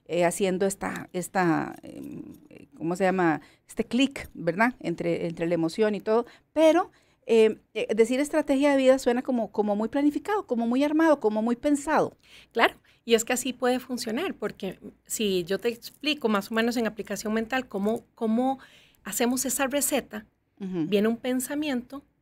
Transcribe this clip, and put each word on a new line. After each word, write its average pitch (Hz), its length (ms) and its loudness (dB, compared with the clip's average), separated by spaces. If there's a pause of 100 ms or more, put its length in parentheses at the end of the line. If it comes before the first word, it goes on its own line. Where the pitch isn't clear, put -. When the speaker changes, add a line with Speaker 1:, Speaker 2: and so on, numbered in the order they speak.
Speaker 1:
eh, 175 180 2
haciendo 185 400 0
esta, 190 480 -4
esta, 175 680 0
em, - 400 -14 (260)
eh, - 280 -20
¿cómo 170 200 -4
se 196 80 0
llama? 180 360 2 (260)
Este - 180 -6
clic, 269 480 -2
¿verdad? 180 480 0
Entre, 170 460 -2
entre 170 200 -4
la 175 80 0
emoción 170 400 0
y 190 60 -6
todo, 226 240 0 (300)
pero, 320 360 4 (360)
eh, 220 320 4 (160)
eh, 214 200 -2
decir 226 260 4
estrategia 294 500 2
de 277 80 4
vida 262 200 6
suena 247 220 0
como, 240 320 -4
como 208 240 0
muy 220 140 -2
planificado, 294 560 0
como 233 200 -2
muy 247 160 0
armado, 311 380 4
como 214 220 0
muy 240 140 0
pensado. 285 600 0 (360)
Speaker 2:
Claro, - 220 2 (300)
y 233 80 -2
es 220 140 4
que 254 80 0
así 247 180 -4
puede 254 280 0
funcionar, 254 540 -6
porque 196 460 -8 (240)
si 190 400 -2
yo 190 140 -2
te 233 100 -4
explico 262 640 -4
más 202 200 -2
o 226 40 -6
menos 226 240 0
en 233 80 0
aplicación 214 480 -6
mental 226 340 -4
cómo, 214 340 -2 (120)
cómo 247 440 0 (460)
hacemos 247 400 -2
esa 269 220 -2
receta, 254 580 -2 (340)
Speaker 1:
Ujú. 185 300 -4
Speaker 2:
viene 208 200 2
un 233 100 -2
pensamiento 262 840 -4 (200)